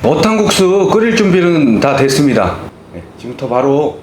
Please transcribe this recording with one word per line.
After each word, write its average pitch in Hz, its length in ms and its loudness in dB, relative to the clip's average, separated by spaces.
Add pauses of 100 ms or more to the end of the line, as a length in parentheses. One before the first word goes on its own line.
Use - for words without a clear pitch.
어탕국수 196 800 2
끓일 220 260 0
준비는 170 640 2
다 135 160 0
됐습니다. 131 600 0 (380)
네, 87 80 -14 (160)
지금부터 123 280 -12
바로 139 560 0